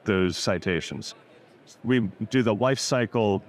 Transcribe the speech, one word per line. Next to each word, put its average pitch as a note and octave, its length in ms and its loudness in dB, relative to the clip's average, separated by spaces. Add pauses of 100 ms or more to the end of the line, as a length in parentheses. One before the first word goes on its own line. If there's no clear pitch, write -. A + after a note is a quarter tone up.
those F#2 320 2
citations. E2+ 800 -4 (680)
We B2 160 2 (320)
do C3 100 4
the A2 140 2
life B2+ 240 0
cycle, A2 680 0